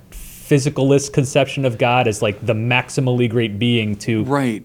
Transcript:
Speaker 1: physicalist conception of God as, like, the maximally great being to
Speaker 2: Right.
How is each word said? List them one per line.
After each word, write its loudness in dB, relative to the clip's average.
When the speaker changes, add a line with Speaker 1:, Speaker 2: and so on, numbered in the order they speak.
Speaker 1:
physicalist 0
conception 0
of -2
God 2
as, -2
like, -2
the 0
maximally 0
great -2
being 0
to -2
Speaker 2:
Right. -2